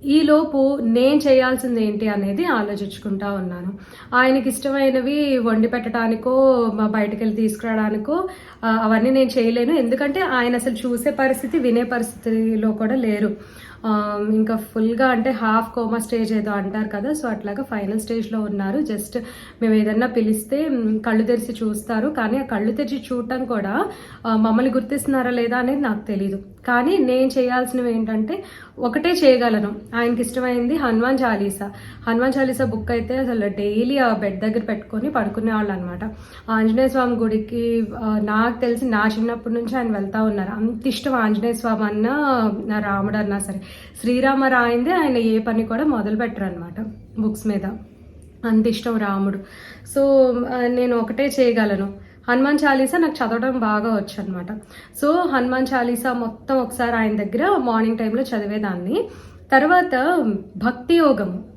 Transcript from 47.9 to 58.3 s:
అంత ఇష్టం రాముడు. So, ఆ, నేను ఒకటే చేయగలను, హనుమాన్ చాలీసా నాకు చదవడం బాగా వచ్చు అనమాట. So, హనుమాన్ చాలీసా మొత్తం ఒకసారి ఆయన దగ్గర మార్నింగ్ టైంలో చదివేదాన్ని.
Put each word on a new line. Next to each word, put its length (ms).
అంత 220
ఇష్టం 300
రాముడు. 400
So, 60
ఆ, 220
నేను 300
ఒకటే 300
చేయగలను, 540
హనుమాన్ 360
చాలీసా 320
నాకు 160
చదవడం 460
బాగా 360
వచ్చు 280
అనమాట. 280
So, 260
హనుమాన్ 440
చాలీసా 400
మొత్తం 440
ఒకసారి 340
ఆయన 260
దగ్గర 400
మార్నింగ్ 400
టైంలో 240
చదివేదాన్ని. 840